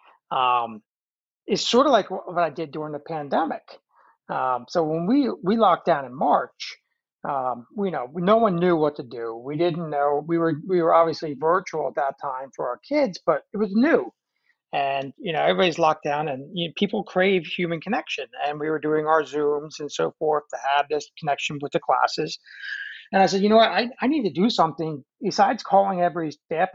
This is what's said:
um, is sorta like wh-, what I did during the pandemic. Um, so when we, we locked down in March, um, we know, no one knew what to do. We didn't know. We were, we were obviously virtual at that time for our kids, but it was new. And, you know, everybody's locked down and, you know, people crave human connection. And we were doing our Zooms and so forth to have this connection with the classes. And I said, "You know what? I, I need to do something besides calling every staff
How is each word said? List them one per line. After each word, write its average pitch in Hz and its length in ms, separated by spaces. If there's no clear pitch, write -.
um, 120 500
is 190 200
sorta 269 220
like 226 180
wh-, 196 200
what 170 160
I 160 60
did 147 220
during 151 220
the 147 60
pandemic. 151 640
Um, 131 400
so 170 140
when 160 220
we, 254 240
we 202 140
locked 190 280
down 147 200
in 123 100
March, 170 640
um, 127 380
we 196 160
know, 127 220
no 185 240
one 214 180
knew 170 220
what 151 200
to 151 60
do. 117 320
We 131 220
didn't 170 320
know. 147 360
We 165 120
were, 165 160
we 180 140
were 165 120
obviously 165 440
virtual 160 520
at 117 60
that 139 260
time 135 340
for 147 140
our 123 180
kids, 277 380
but 151 180
it 214 40
was 196 160
new. 233 400
And, 139 460
you 185 160
know, 147 80
everybody's 175 380
locked 156 240
down 151 260
and, 139 260
you 170 140
know, - 80
people 202 260
crave 185 420
human 165 360
connection. 190 440
And 147 140
we 151 100
were 156 100
doing 151 280
our 156 160
Zooms 147 560
and 147 120
so - 280
forth 151 320
to 127 60
have 143 140
this 147 200
connection 147 420
with 143 120
the - 60
classes. 127 580
And 190 120
I - 20
said, 190 160
"You 208 80
know 214 60
what? 220 160
I, 226 180
I 214 40
need 285 180
to 180 80
do 185 200
something 156 520
besides 208 440
calling 196 380
every 165 300
staff 170 440